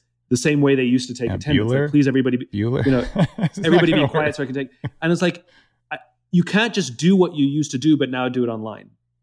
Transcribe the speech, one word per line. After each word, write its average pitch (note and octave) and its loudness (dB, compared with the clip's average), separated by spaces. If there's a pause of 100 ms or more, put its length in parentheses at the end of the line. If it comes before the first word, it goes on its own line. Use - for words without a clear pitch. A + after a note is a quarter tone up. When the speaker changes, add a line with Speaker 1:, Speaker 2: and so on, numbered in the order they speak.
(280)
Speaker 1:
the B2 2
same D3 0
way C#3 4
they C3 2
used B2+ 0
to B2 -10
take A#2 -6
Speaker 2:
Yeah, G2 -4
Speaker 1:
attendance. G2 0
Speaker 2:
Bueller. C#3 2
Speaker 1:
Like, D3 -4
"Please, C#3+ 4
everybody, B2+ 2
be, B2+ -12
Speaker 2:
Bueller. A2+ -2
Speaker 1:
you C3+ 4
know, B2 2
Speaker 2:
<laughs> F#3 0 (120)
It's G3 -4
not F3+ -4
Speaker 1:
everybody E3 4
be D#3 2
Speaker 2:
gonna C#3+ 0
Speaker 1:
quiet D3+ -2
Speaker 2:
work. C#3+ -6
Speaker 1:
so D3 -6
I C3+ -6
can C3 -8
take." C3+ -8 (320)
And E3 0
it's E3 0
like, - -2 (460)
I, D3+ -10 (320)
you F3 4
can't A3 0
just C3 -4
do F3+ 4
what F3 2
you D3 0
used C#3+ -2
to C3+ -4
do, D3+ 2
but C3+ -2
now B2+ -2
do B2+ -2
it A#2+ -2
online. A2 -10 (320)